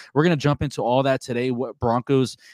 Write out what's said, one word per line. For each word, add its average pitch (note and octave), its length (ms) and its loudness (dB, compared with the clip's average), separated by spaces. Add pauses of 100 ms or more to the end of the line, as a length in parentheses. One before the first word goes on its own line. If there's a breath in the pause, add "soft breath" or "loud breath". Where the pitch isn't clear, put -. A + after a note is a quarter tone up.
(140)
We're D3 100 4
gonna F3 140 2
jump C#3+ 240 0
into C#3+ 200 -4
all B2 220 2
that C3 180 0
today, B2 300 -4
what A#2+ 260 -6
Broncos, B2 600 0 (160 loud breath)